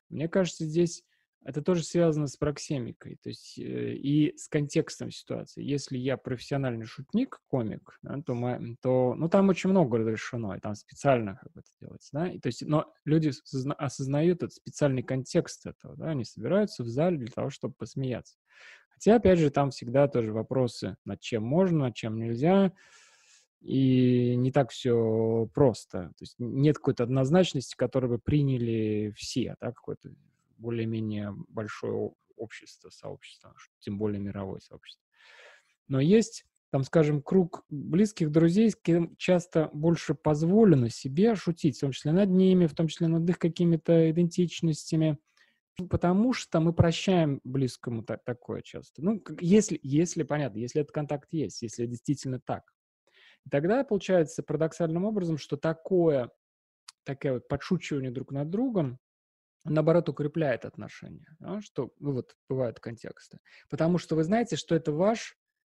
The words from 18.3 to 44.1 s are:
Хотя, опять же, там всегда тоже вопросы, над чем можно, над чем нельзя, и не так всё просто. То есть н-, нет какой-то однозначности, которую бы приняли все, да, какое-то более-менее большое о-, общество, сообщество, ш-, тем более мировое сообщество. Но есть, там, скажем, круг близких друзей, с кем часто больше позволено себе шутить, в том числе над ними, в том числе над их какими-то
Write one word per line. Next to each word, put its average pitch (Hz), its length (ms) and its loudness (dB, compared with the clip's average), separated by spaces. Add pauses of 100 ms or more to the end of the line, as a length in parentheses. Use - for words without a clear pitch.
Хотя, - 280 4
опять 185 220 6
же, 147 120 4
там 143 200 2
всегда 127 380 2
тоже 113 240 0
вопросы, 117 720 -2
над 98 160 -10
чем 110 240 -4
можно, 160 420 2
над 110 80 -6
чем 113 220 -6
нельзя, 160 560 2 (880)
и 127 760 4
не 127 160 0
так 139 180 2
всё 113 840 0
просто. 98 640 2
То - 60 -18
есть - 180 -20
н-, 120 60 -6 (140)
нет 151 160 4
какой-то 131 280 -2
однозначности, 135 720 0
которую 127 360 -2
бы 117 60 -2
приняли 113 1000 0
все, - 440 -6
да, 113 120 -6
какое-то - 380 -14 (460)
более-менее 110 800 -6 (140)
большое 107 460 -8
о-, 107 200 -6 (220)
общество, - 540 -16
сообщество, - 680 -18
ш-, - 120 -20 (100)
тем 104 200 -10
более 104 220 -4
мировое 98 400 -8
сообщество. - 440 -20 (840)
Но 135 120 0
есть, 208 440 2 (260)
там, 139 120 0
скажем, 151 400 2
круг 180 460 0
близких 156 640 0
друзей, 170 400 6
с - 60 -6
кем 170 400 0
часто 170 560 0
больше 156 420 0
позволено 156 760 6
себе 175 460 0
шутить, 165 420 -2
в - 40 -6
том 139 120 -2
числе 151 200 -2
над 196 180 4
ними, 185 360 6
в 147 80 -4
том 165 140 0
числе 165 200 -2
над 165 200 2
их 175 100 0
какими-то 165 720 4